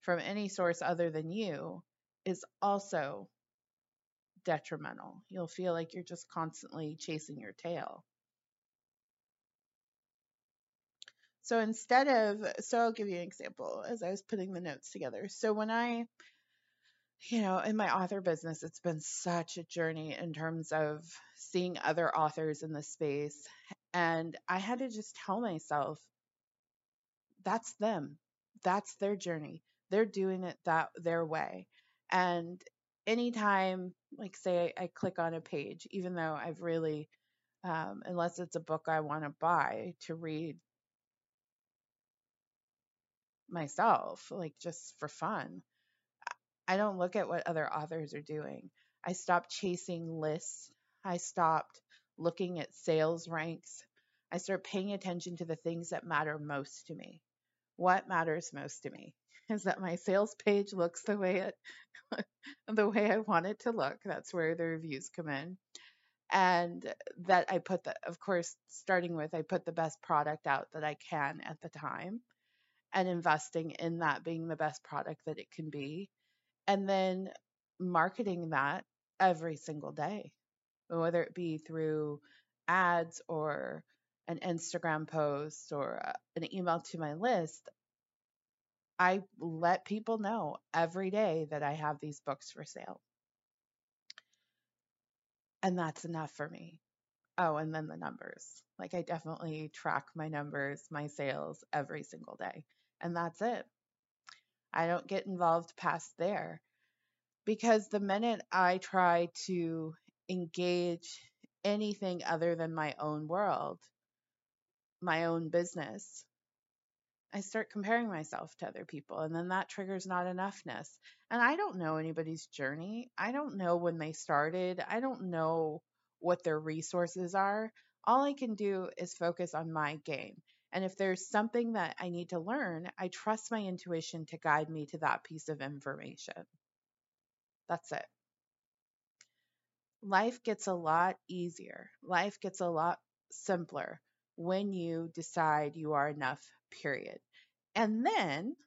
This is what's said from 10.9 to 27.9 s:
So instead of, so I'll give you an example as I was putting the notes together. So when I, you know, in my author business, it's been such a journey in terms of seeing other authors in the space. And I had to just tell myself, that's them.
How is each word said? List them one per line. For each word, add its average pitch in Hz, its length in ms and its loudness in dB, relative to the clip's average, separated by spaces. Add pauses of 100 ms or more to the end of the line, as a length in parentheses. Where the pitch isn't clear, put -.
So 233 160 2
instead 226 500 6
of, 214 380 6 (140)
so 233 180 0
I'll 233 140 4
give 220 160 -4
you 185 80 -2
an 175 60 -4
example - 640 -8
as 233 160 -6
I 175 80 -2
was 196 120 -4
putting 190 300 -4
the 180 80 -6
notes 156 300 -8
together. 131 380 -6
So 220 240 0
when 214 180 0
I, 233 340 0 (1200)
you 233 140 2
know, 190 160 4
in 214 180 0
my 190 180 2
author 190 280 0
business, 165 400 0
it's 160 180 -12
been 160 200 0
such 170 580 -2
a 170 60 -8
journey 160 540 -2
in 170 140 -4
terms 160 400 -4
of 156 320 0 (320)
seeing 180 420 -2
other 160 380 2
authors 156 460 2
in 156 100 -6
the 151 100 -4
space. 147 540 -2 (560)
And 165 440 2 (120)
I 185 100 2
had 220 200 0
to 262 100 -2
just 214 380 -10
tell 202 140 0
myself, 156 580 -2 (1500)
that's 214 300 0
them. 156 440 0 (460)